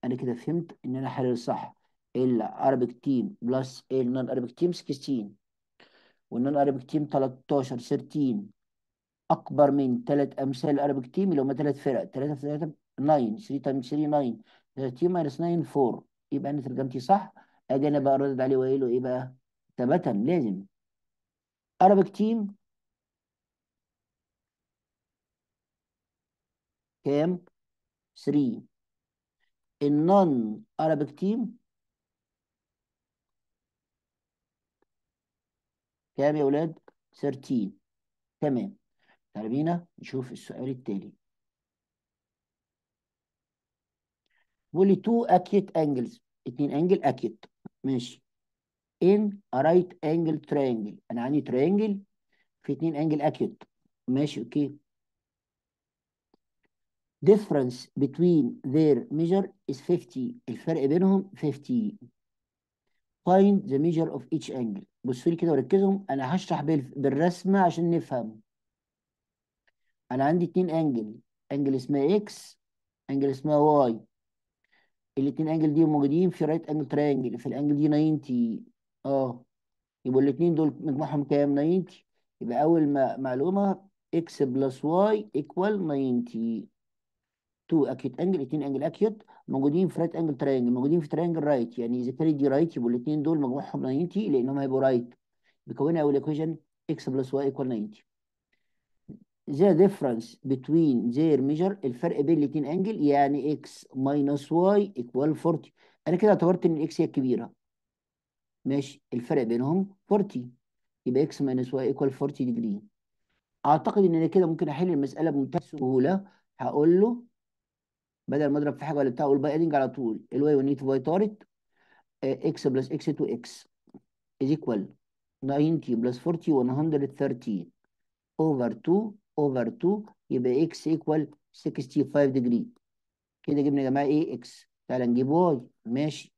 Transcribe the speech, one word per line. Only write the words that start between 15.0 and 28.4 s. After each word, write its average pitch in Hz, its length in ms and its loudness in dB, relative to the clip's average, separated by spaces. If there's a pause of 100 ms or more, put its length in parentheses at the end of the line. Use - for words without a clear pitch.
minus 160 280 -2
nine 170 240 -2 (100)
four، 127 300 0 (280)
يبقى 139 200 -4
أنا 147 100 -4
ترجمتي 131 380 -6
صح. 196 340 0 (380)
أجي 135 160 2
أنا 147 120 2
بقى 135 160 2
أردد 135 260 0
عليه 131 160 2
وأقول 131 220 2
له 131 80 0
إيه 120 120 2
بقى؟ 127 340 -4 (440)
تبتا 143 320 2
لازم 107 560 0 (1160)
أرابيك 196 340 6
تيم 214 400 -2 (4000)
كام؟ 156 420 -2 (760)
three. 135 400 0 (1200)